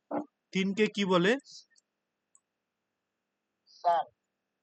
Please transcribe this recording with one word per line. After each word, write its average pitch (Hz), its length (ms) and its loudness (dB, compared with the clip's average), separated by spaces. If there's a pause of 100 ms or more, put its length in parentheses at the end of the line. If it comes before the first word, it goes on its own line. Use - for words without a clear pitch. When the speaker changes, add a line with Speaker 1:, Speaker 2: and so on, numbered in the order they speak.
(520)
Speaker 1:
তিনকে 190 360 0
কি 202 180 -6
বলে? 185 260 4 (2500)
Speaker 2:
সান। 170 220 2 (580)